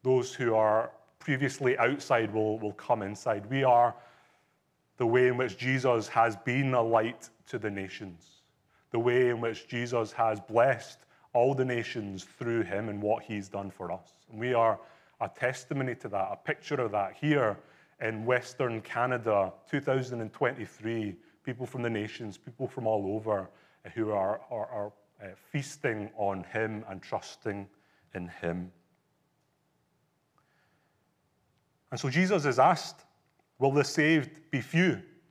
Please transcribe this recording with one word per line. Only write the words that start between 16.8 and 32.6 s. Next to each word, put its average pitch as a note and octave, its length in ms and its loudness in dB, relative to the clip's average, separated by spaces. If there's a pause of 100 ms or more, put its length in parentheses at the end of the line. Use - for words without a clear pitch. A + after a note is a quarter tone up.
of A2+ 120 0
that G2 220 -2
here C#3 440 2 (420)
in A2 260 -4
Western A#2+ 560 -2
Canada, A#2 680 0 (180)
two C#3+ 100 -2
thousand B2+ 400 -2
and A2 120 -8
twenty-three, A2+ 840 -4 (280)
people B2 220 -8
from B2 160 -10
the A#2 60 -2
nations, G#2+ 480 -6
people B2+ 320 -10
from A#2+ 180 -6
all G#2 280 0
over, G#2+ 340 -2 (360)
uh, G2 100 -16
who A2 180 -2
are, G2 280 0 (100)
are, A2+ 160 -6
are, G#2 260 -8 (300)
uh, G2 60 -14 (220)
feasting A2+ 680 -4
on G2 280 -2
him A2 440 -4
and F#2+ 120 -10
trusting - 680 -8 (480)
in F2 140 -8
him. F2 420 -6 (3250)
And B2 80 -8
so C#3 120 -2
Jesus F3+ 340 2
is B2+ 140 2
asked, D3+ 460 4 (540)